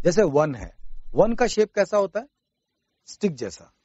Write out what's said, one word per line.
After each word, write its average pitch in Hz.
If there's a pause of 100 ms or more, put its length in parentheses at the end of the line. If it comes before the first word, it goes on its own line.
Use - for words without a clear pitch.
जैसे 180
वन 147
है, 92 (340)
वन 208
का 233
shape 214
कैसा 202
होता 202
है? 262 (800)
Stick 180
जैसा। 98 (140)